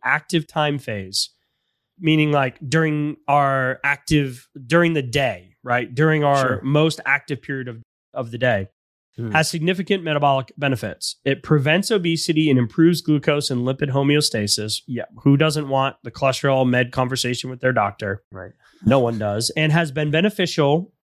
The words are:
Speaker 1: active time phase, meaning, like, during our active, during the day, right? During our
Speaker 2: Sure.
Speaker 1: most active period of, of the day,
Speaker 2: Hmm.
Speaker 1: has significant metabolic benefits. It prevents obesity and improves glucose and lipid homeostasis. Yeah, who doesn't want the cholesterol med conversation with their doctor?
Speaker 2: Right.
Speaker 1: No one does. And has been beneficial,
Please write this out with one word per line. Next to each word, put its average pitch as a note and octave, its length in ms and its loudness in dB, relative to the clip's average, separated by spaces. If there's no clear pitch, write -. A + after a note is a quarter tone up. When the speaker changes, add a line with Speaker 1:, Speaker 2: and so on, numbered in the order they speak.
Speaker 1:
active D3+ 420 -2
time D3 320 -2
phase, G2 520 -6
meaning, D#3 320 2
like, C3+ 280 0
during D3+ 480 -2
our C3+ 560 0
active, C#3 680 -2
during E3 260 4
the D3+ 100 0
day, A2+ 600 -4
right? B2 300 -2
During D#3 300 2
our C#3+ 120 4
Speaker 2:
Sure. B2+ 160 -2
Speaker 1:
most D3+ 440 2
active C#3 360 -2
period C3 260 -8
of, A#2 140 -16
of A#2+ 160 -8
the A#2+ 80 -10
day, A2+ 300 0
Speaker 2:
Hmm. A#2 140 -6
Speaker 1:
has D#3 180 2
significant F3 560 -2
metabolic C#3+ 540 0
benefits. C3 680 -4
It C3+ 180 -2
prevents D#3 480 2
obesity E3 600 2
and C3 80 6
improves D#3+ 420 2
glucose D3 500 0
and B2 160 -2
lipid C3+ 240 -4
homeostasis. C3 960 0
Yeah, A#2+ 200 -8
who C#3 160 6
doesn't D3+ 320 0
want C3+ 340 0
the - 60 -12
cholesterol C3+ 580 0
med B2 240 0
conversation B2+ 560 -4
with B2+ 120 -14
their C3 120 2
doctor? G2+ 580 -2
Speaker 2:
Right. F#2 220 -16
Speaker 1:
No B2+ 140 6
one A#2 200 2
does. G#2+ 380 -4
And D#3 160 2
has E3 180 2
been D3+ 200 -4
beneficial, E3 840 0